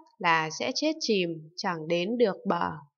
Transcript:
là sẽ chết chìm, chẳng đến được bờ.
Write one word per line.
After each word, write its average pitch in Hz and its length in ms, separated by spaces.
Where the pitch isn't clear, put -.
là 160 400
sẽ 247 160
chết 311 260
chìm, 196 280
chẳng 165 320
đến 175 300
được 208 180
bờ. 175 240